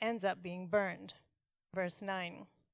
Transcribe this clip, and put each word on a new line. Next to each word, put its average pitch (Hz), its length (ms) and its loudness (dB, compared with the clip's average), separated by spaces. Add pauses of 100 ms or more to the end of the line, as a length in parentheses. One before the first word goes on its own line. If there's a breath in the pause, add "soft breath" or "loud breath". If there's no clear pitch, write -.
ends 220 220 2
up 185 180 2
being 180 240 -4
burned. 185 480 2 (580)
Verse 185 300 -2
nine. 185 440 -4 (280)